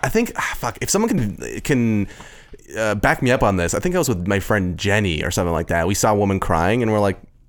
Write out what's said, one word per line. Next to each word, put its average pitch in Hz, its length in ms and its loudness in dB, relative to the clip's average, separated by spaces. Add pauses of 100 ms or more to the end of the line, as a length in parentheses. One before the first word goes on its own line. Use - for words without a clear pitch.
I 127 60 0
think, 220 260 0
ah, - 220 -6
fuck, 120 240 -6
if 123 80 -4
someone 220 200 2
can, 95 520 -4
can, 113 460 2 (680)
uh, 107 180 0
back 135 260 0
me 127 100 2
up 131 120 2
on 101 140 4
this. 85 160 0
I 82 60 -2
think - 160 -2
I - 40 2
was 151 100 0
with 87 180 -2
my 98 120 2
friend 92 380 0
Jenny 98 460 0
or - 80 -4
something 87 220 0
like 82 140 -2
that. 85 200 0
We 101 80 0
saw 110 160 2
a 107 40 4
woman 98 240 2
crying 95 420 0
and 110 100 0
we're 107 80 2
like, 98 200 0 (300)